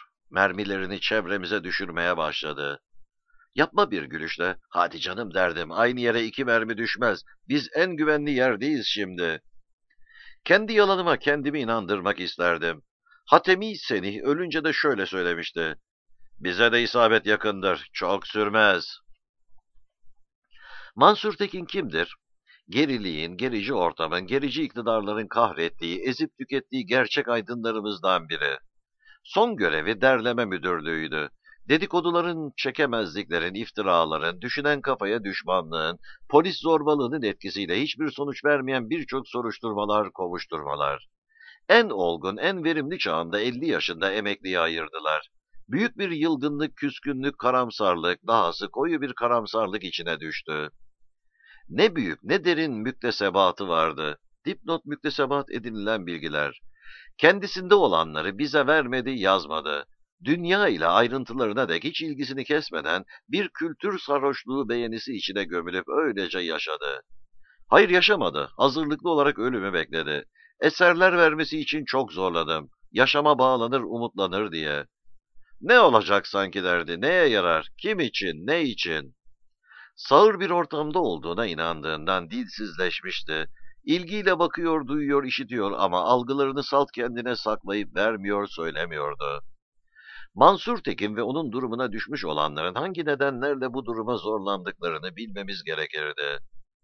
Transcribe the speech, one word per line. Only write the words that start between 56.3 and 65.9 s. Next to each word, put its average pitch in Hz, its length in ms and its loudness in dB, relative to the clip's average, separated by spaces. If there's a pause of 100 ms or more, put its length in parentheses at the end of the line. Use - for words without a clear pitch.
Kendisinde 185 560 4
olanları 87 640 2
bize 139 280 2
vermedi, 131 440 2
yazmadı. 80 760 0 (380)
Dünya 175 440 0
ile 82 180 2
ayrıntılarına 117 800 2
dek 82 160 -2
hiç 156 180 -6
ilgisini 135 420 -6
kesmeden 90 600 -2 (240)
bir 185 200 -2
kültür 170 500 -6
sarhoşluğu 139 680 -2
beğenisi 117 480 -4
içine 95 280 -4
gömülüp 90 440 -4
öylece 98 500 -2